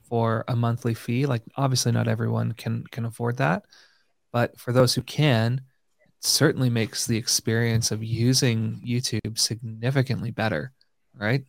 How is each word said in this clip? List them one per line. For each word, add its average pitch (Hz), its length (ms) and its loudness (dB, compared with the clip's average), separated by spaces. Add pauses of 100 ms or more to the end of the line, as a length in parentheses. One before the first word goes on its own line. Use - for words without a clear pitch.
for 113 460 0
a 117 80 -2
monthly 117 360 0
fee, 120 320 -2
like, 123 180 -2 (140)
obviously 131 360 0
not 113 160 2
everyone 113 440 0
can, 113 380 -6
can 117 140 -8
afford 120 320 -4
that, 151 280 0 (680)
but 120 260 0
for - 140 -4
those 127 200 6
who 123 100 -2
can, 127 600 2 (400)
it - 220 -18
certainly 147 440 2
makes 113 380 -2
the 117 100 0
experience 113 760 0
of 110 140 -4
using 113 800 0
YouTube 117 520 -4
significantly 120 920 -2
better, 107 420 -2 (460)
right? 123 300 0